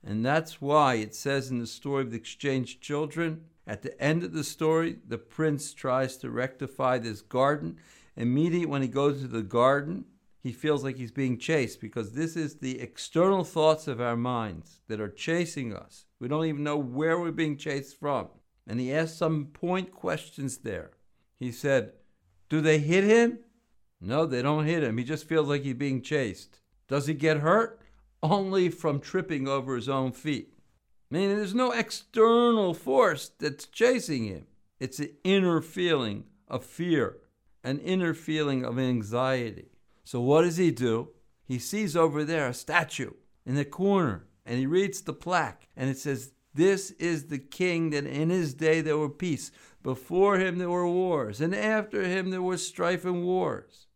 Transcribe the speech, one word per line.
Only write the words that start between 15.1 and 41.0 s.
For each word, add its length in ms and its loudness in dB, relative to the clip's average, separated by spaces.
us. 300 -18
We 80 -6
don't 180 0
even 160 -2
know 160 -2
where 400 0
we're 140 -2
being 240 0
chased 420 -8
from. 300 -2
And 100 -4
he 140 -2
asks 240 -2
some 300 0
point 460 -4
questions 680 -6
there. 340 -8
He 120 -6
said, 420 0
"Do 120 2
they 180 6
hit 260 4
him?" 360 6
No, 240 0
they 180 -2
don't 240 2
hit 160 2
him. 160 0
He 60 -2
just 240 -8
feels 200 2
like 140 0
he's 120 -4
being 280 -2
chased. 580 -4
Does 180 0
he 80 0
get 240 2
hurt? 420 2
Only 480 2
from 280 -2
tripping 480 -4
over 300 -2
his 120 -6
own 220 0
feet. 440 -6
Meaning 260 0
there's 180 -2
no 160 2
external 1040 4
force 640 2
that's 280 -6
chasing 580 2
him. 220 -8
It's 180 -8
an 120 -6
inner 380 4
feeling 640 0
of 160 -6
fear, 540 0
an 160 -4
inner 360 0
feeling 500 -2
of 140 -4
anxiety. 920 -2
So 180 -6
what 220 6
does 140 2
he 160 4
do? 380 0